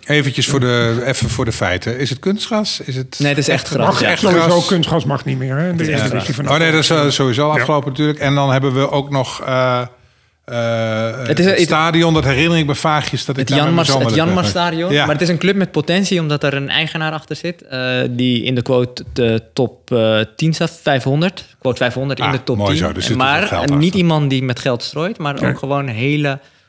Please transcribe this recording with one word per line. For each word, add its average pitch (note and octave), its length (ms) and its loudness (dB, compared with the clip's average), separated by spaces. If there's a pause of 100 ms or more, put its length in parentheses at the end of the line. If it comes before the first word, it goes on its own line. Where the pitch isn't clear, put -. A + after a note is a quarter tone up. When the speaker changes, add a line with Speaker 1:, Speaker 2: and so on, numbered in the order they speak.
Speaker 1:
Eventjes C#3 420 2
voor C#3 120 2
de, A#2+ 460 2
even B2+ 240 0
voor C3 160 -2
de A2+ 60 -2
feiten. G2 480 -2
Is C3+ 100 -2
het B2 100 -6
kunstgras? G#3 680 -2
Is C3 100 -6
het C3 240 -6
Speaker 2:
Nee, C#3+ 100 2
het C#3+ 80 0
is D3 100 0
echt C3+ 200 0
gras, C#3 200 0
Speaker 1:
Mag - 140 2
Speaker 2:
ja. G#3+ 80 2
Speaker 1:
echt E3+ 120 0
Speaker 3:
Sowieso E3+ 280 4
Speaker 1:
gras? F3 180 4
Speaker 3:
kunstgras E3 380 0
mag C#3 200 -2
niet C3+ 120 -2
meer, C3 200 -4
hè, F3 120 -2
in F3 80 -2
de E3 60 -2
Speaker 2:
Het D3+ 100 -2
is C#3+ 60 0
Speaker 3:
Eredivisie C3 180 -2
Speaker 2:
echt - 60 -4
gras. C3 120 -4
Speaker 3:
vanaf. C#3 180 -2
Speaker 1:
Oh D3+ 60 4
nee, E3 120 2
dat D#3 80 4
is, C#3+ 100 2
eh, D3 200 4
sowieso C3+ 380 2
Speaker 3:
Ja. D3+ 120 2
Speaker 1:
afgelopen C#3 300 0
natuurlijk. D3 300 -2
En C#3+ 160 0
dan C#3 160 2
hebben C3+ 220 2
we C3+ 180 2
ook C#3+ 180 -2
nog, C3+ 360 -4
eh, B2+ 360 0 (640)
eh, A2+ 840 -2
Speaker 2:
Het D3 120 0
is F3 60 4
Speaker 1:
het G3 120 4
Speaker 2:
het F3 60 4
Speaker 1:
stadion, E3 500 2
dat D#3 100 2
herinner C#3+ 340 2
ik D#3 80 2
me C#3 100 -2
vaagjes D3+ 500 -2
dat C3+ 120 -4
ik C3 100 -2
Speaker 2:
Het D3+ 100 2
Speaker 1:
daar D3+ 100 4
met E3 80 2
mijn E3 120 0
Speaker 2:
Janmars-, - 20 0
Speaker 1:
zoon C3+ 100 2
Speaker 2:
het A#2+ 160 0
Speaker 1:
ben - 20 2
geweest. F3+ 360 0
Speaker 2:
Janmarsstadion. E3+ 380 -2
Speaker 1:
Ja. D3 140 2
Speaker 2:
Maar D3+ 80 0
het D3 100 0
is E3+ 60 0
een E3+ 80 0
club F#3+ 180 0
met F#3+ 160 0
potentie, F3 480 0
omdat D3 240 -2
er C#3+ 100 0
een C#3 160 -4
eigenaar D#3 420 -2
achter D3+ 240 -8
zit, F3 260 -8
eh, B2+ 480 -2
die B2 340 0
in B2+ 120 0
de B2 60 0
quote B2 420 0 (100)
de A2+ 300 2 (100)
top, - 380 -4
eh, A2 280 4 (160)
tien D#3+ 180 0
staat, - 280 -4
vijfhonderd. C#3+ 800 0
Quote B2 180 -2
vijfhonderd B2+ 420 -2
in A#2+ 60 -2
Speaker 1:
Ah, G2+ 60 2
Speaker 2:
de B2+ 120 -2
top B2 140 -2
Speaker 1:
mooi G2+ 120 0
Speaker 2:
tien. D3 80 0 (100)
Speaker 1:
zo. D#2 80 -2
Er F#2+ 60 -6
zit - 160 -2
Speaker 2:
Maar C#3 220 2
Speaker 1:
veel G3+ 80 0
geld B2+ 220 -2
Speaker 2:
niet C#3+ 140 2
Speaker 1:
achter. F3+ 160 2
Speaker 2:
iemand D#3 300 2
die C3 140 0
met B2+ 160 -2
geld B2 240 -2
strooit, E3+ 340 -6
maar C#3+ 240 -6
Speaker 3:
Nee. B2 100 0
Speaker 2:
ook C3 80 -4
gewoon C#3 280 -2
hele C#3 520 -2 (300)